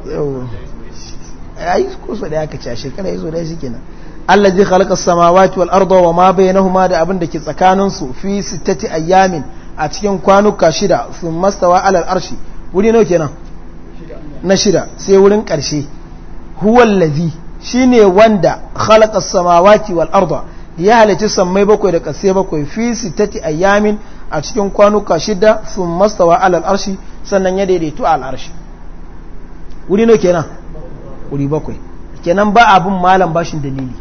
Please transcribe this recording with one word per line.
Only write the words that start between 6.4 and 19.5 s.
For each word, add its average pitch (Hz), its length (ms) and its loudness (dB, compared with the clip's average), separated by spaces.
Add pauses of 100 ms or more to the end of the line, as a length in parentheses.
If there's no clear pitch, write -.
da 175 120 0
abin 180 180 0
da 170 80 -2
ke 160 140 -8
tsakaninsu, 185 720 0
"fi 196 300 -4
sittati - 440 -4
ayyamin", 170 580 2 (320)
a 151 120 -4
cikin 196 320 -4
kwanuka 196 500 4
shida, 170 380 0 (120)
"thumma 170 300 -2
stawa 180 300 2
ala 190 240 2
al-arshi". - 320 -4 (380)
Wuri 220 180 2
nawa 226 120 4
kenan? 160 240 0 (1120)
Na 185 140 2
shida. 165 400 0
Sai 196 200 2
wurin 202 280 6
ƙarshe. 147 420 -4 (720)
"Huwa 226 220 4
allazi", 170 500 2 (300)
shine 247 420 4
wanda, 196 540 4 (160)
"khalaqa 214 440 4
as-samawati 180 760 4